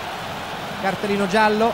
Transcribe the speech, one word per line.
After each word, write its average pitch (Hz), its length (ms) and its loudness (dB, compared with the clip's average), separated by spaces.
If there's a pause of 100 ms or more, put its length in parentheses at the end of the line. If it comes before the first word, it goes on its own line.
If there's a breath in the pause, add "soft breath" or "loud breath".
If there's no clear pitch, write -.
(840)
cartellino 202 440 0
giallo 214 480 4